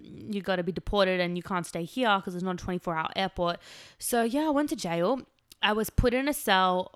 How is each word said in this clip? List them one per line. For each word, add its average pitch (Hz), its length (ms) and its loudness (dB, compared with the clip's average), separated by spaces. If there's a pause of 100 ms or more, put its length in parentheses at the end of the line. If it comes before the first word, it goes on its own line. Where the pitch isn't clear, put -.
you - 380 -8
gotta 185 220 -2
be 175 100 -4
deported 185 480 2
and 175 160 -2
you 175 60 -6
can't 175 220 -4
stay 170 200 -6
here 208 360 2
'cause 180 140 -8
it's 175 80 -4
not 185 180 -2
a - 40 -14
twenty-four 180 320 -4
hour 160 180 -2
airport." 180 440 -2 (380)
So 233 260 0
yeah, 285 240 0
I - 20 2
went 294 220 2
to 302 40 -4
jail. 185 460 0 (400)
I 214 120 4
was 214 160 -2
put 240 240 2
in 269 160 0
a 294 40 2
cell 185 640 2